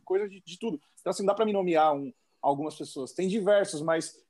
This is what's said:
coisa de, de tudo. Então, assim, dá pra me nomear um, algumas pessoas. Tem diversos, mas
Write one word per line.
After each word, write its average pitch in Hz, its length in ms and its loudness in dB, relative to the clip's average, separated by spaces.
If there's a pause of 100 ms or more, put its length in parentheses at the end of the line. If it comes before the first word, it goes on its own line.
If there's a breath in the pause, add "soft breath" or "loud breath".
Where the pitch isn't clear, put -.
coisa 202 240 -2
de, 190 100 -20
de 180 180 -18
tudo. 233 220 -6 (220)
Então, 180 100 -4
assim, 196 140 -4
dá 202 80 2
pra 226 120 2
me 214 60 0
nomear 165 420 4
um, 139 200 -6 (280)
algumas 147 340 0
pessoas. 139 360 -10
Tem 185 160 -2
diversos, 196 540 2
mas 165 480 -2